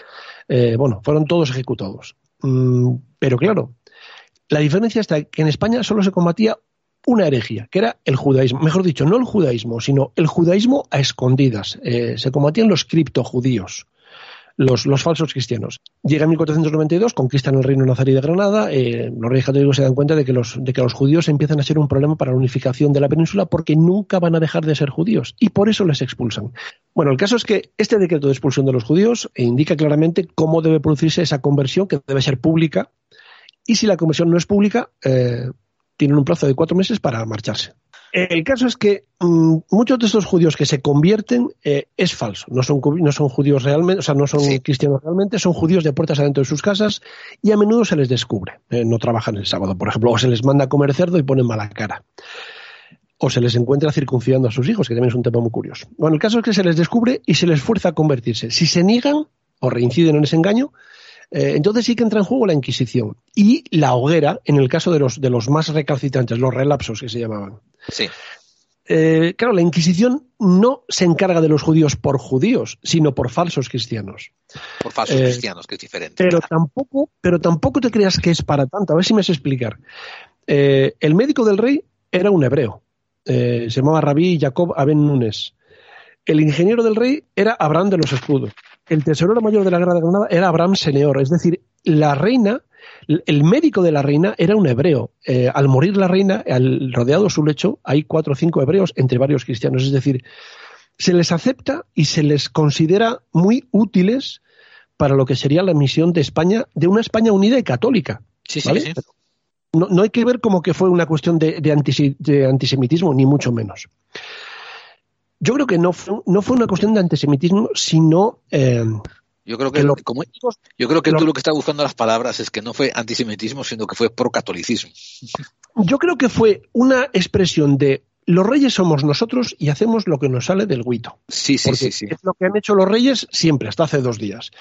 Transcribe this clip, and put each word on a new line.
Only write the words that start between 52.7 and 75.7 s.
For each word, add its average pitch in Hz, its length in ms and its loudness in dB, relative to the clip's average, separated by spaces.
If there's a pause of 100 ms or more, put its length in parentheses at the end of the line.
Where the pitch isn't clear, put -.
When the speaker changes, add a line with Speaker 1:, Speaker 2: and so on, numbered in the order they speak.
Speaker 1:
O 135 100 0
se 127 100 -2
les 120 160 2
encuentra 139 360 0
circuncidando 131 560 0
a 110 40 -4
sus 127 160 -2
hijos, 220 200 -2
que 117 80 -6
también 123 140 0
es 117 60 -2
un 120 80 -2
tema 120 160 0
muy 117 120 -2
curioso. 110 340 -10 (120)
Bueno, 156 180 2
el 147 40 0
caso 226 200 0
es 220 40 -2
que 220 100 -2
se 196 100 2
les 170 140 2
descubre 226 500 0
y 170 80 2
se 175 100 0
les 156 160 2
fuerza 190 280 -2
a 160 40 -2
convertirse. 135 560 -2
Si - 160 0
se 170 180 0
niegan 277 440 0 (320)
o 127 100 -2
reinciden 123 460 2
en 151 80 2
ese 147 120 0
engaño, 208 380 0 (600)
eh, 139 220 -2
entonces 208 300 0
sí 233 100 0
que 233 80 0
entra 214 160 0
en 190 60 0
juego 247 200 0
la 185 60 2
Inquisición 123 640 -4 (180)
y 226 360 4
la 143 240 2
hoguera, 147 500 0
en 147 140 2
el 135 100 4
caso 170 240 -2
de 151 80 2
los, 135 220 -2
de 131 80 0
los 120 200 -2
más 156 200 0
recalcitrantes, 135 720 -2
los 131 140 0
relapsos 131 460 -4
que 127 80 -12
se 117 140 -10
llamaban. 104 380 -10 (280)
Speaker 2:
Sí. - 220 -6 (760)
Speaker 1:
Eh, 160 520 2
claro, 240 160 0
la 175 80 2
Inquisición 180 640 0 (120)
no 208 500 2
se - 160 -2
encarga 170 340 2
de 160 80 4
los 151 140 2
judíos 156 340 2
por 139 220 -2
judíos, 131 640 -2
sino 151 320 0
por 123 140 -4
falsos 165 400 -4
cristianos. 110 640 -10 (520)
Speaker 2:
Por - 80 -12
falsos - 240 -2
Speaker 1:
Eh, 131 80 2
Speaker 2:
cristianos, 120 440 -4
que - 80 -14